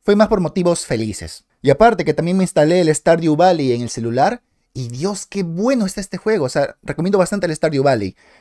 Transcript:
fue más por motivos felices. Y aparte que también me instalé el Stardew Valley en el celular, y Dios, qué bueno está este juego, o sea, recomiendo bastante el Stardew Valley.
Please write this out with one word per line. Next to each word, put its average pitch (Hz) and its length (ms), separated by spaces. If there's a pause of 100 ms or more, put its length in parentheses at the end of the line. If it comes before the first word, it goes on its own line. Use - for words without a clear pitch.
fue 202 140
más 208 120
por 214 120
motivos 170 460
felices. 110 580 (180)
Y 135 80
aparte 196 340
que 151 100
también 170 220
me 190 80
instalé 170 360
el 156 140
Stardew 165 420
Valley 160 360
en 120 100
el 113 80
celular, 127 520 (320)
y 123 140
Dios, 170 380
qué 202 160
bueno 202 440
está 190 140
este 185 180
juego, 214 260
o 123 40
sea, - 340
recomiendo 180 360
bastante 180 280
el 151 100
Stardew 151 260
Valley. 113 320 (260)